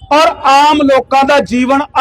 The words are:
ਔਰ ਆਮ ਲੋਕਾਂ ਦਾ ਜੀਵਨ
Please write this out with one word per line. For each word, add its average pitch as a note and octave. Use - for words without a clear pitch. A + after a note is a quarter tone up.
ਔਰ D#4+
ਆਮ D4
ਲੋਕਾਂ C4+
ਦਾ C#4+
ਜੀਵਨ B3